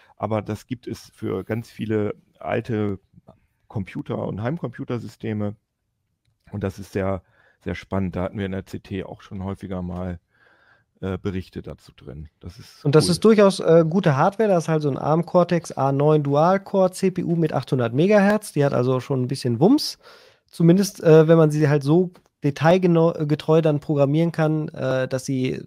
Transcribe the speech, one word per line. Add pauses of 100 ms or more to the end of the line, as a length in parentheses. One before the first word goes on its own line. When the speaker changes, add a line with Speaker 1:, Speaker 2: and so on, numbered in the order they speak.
(160)
Speaker 1:
aber
das
gibt
es
für
ganz
viele (240)
alte (720)
Computer-
und
Heimcomputersysteme. (960)
Und
das
ist
sehr, (400)
sehr
spannend.
Da
hatten
wir
in
der
C
T
auch
schon
häufiger
mal, (840)
äh,
Berichte
dazu
drin. (120)
Das
ist
Speaker 2:
Und
das
Speaker 1:
cool.
Speaker 2:
ist
durchaus,
äh,
gute
Hardware.
Da
ist
halt
so
ein
arm
Cortex
A
neun
Dual-Core
C
P
U
mit
achthundert
Megahertz.
Die
hat
also
schon
ein
bisschen
Wumms. (480)
Zumindest,
äh,
wenn
man
sie
halt
so (320)
detailgenau-,
getreu
dann
programmieren
kann,
äh,
dass
sie